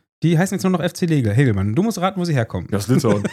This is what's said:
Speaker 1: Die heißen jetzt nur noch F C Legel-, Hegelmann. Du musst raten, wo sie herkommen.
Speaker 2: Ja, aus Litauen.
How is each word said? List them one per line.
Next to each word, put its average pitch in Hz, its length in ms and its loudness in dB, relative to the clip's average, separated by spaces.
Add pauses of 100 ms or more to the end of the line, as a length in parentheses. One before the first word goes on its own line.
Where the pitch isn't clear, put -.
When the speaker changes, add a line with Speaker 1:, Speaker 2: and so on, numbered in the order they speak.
(240)
Speaker 1:
Die 160 140 4
heißen 190 180 0
jetzt 180 80 -4
nur 190 80 2
noch 175 100 0
F 175 120 -2
C - 120 -4
Legel-, 139 280 2
Hegelmann. 107 420 2
Du 165 80 2
musst 220 160 -2
raten, 185 200 -2
wo 175 60 -2
sie 170 80 -2
herkommen. 110 380 -2
Speaker 2:
Ja, 101 60 0
aus 98 100 -6
Litauen. 107 460 2